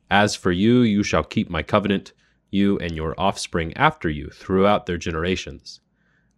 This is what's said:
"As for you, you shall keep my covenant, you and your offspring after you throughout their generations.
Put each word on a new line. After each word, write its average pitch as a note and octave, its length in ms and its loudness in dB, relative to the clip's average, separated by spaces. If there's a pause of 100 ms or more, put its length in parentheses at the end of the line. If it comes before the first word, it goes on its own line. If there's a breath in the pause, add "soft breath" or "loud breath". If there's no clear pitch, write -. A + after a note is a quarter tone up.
"As G#2 260 2
for - 160 -2
you, A2+ 300 4
you G#2 220 2
shall E2 200 0
keep - 260 -4
my D#2+ 140 -4
covenant, G2 500 -2 (380)
you G2+ 280 2
and E2+ 160 -6
your D#2 240 -6
offspring E2+ 560 -2
after C#3 340 0
you D2 200 -6
throughout G2 560 2
their F2 120 -4
generations. E2 840 -6 (560)